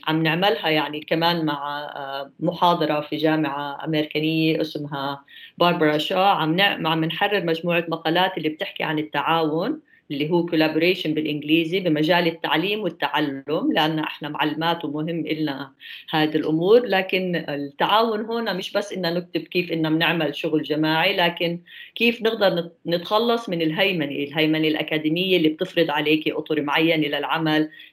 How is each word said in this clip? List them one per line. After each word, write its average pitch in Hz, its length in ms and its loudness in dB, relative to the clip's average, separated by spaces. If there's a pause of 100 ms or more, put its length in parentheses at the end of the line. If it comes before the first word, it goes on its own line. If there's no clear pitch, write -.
عم 160 160 2
نعملها 175 460 0
يعني 151 300 0
كمان 165 460 0
مع، 147 340 -4 (160)
آه، 139 440 -8
محاضرة 165 640 2
في 151 140 -8
جامعة 143 720 -2
أمريكانية 156 760 0
اسمها 143 640 -6 (320)
باربرا 175 400 4
شو، 190 220 -2
عم 165 360 4
نع-، 185 320 2
عم 160 180 2
نحرر 196 400 0
مجموعة 170 420 0
مقالات 170 500 0
اللي 160 120 -2
بتحكي - 340 -6
عن 156 160 -2
التعاون، 156 800 0 (320)
اللي 147 200 -2
هو 170 160 2
collaboration 160 600 2
بالإنجليزي، 156 720 0
بمجال 170 480 2
التعليم 165 520 0
والتعلم، 143 920 -2
لأن 156 260 2
إحنا 151 300 -8
معلمات 156 560 -2
ومهم 156 400 -4
إلنا 143 460 -6 (400)
هذه 156 240 2
الأمور. 175 500 4
لكن 185 500 0 (140)
التعاون 202 760 0
هنا 226 280 -4
مش 185 200 -6
بس 208 200 -2
إننا 170 200 -2
نكتب 175 280 -4
كيف 175 300 -2
إننا 160 180 0
بنعمل 160 460 2
شغل 156 280 -2
جماعي، 156 540 2
لكن 170 420 0 (360)
كيف 233 260 2
نقدر 202 340 2
نت-، 170 160 -4 (160)
نتخلص 220 640 0
من 170 120 -2
الهيمنة، 160 500 0
الهيمنة 156 560 0
الأكاديمية 156 680 0
اللي 156 120 4
بتفرض 160 420 0
عليكي 151 400 0
أطر 156 300 -4
معينة 156 460 2
للعمل، 156 640 0 (240)